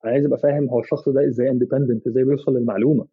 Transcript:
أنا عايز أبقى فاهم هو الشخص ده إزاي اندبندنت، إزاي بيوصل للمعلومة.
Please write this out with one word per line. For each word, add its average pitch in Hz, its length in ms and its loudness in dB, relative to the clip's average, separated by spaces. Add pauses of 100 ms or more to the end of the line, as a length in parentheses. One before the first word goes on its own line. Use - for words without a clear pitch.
أنا 113 80 -4
عايز 143 120 2
أبقى 131 140 0
فاهم 143 300 0
هو 120 120 0
الشخص 143 280 -4
ده 139 200 2
إزاي 123 220 0
اندبندنت، 123 560 0
إزاي 127 180 0
بيوصل 139 320 0
للمعلومة. 117 560 0